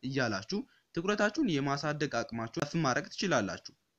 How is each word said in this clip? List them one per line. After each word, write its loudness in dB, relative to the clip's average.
እያላችሁ -2
ትኩረታችሁን 2
የማሳደግ 0
አቅማችሁ -4
ከፍ -2
ማድረግ 2
ትችላላችሁ። 0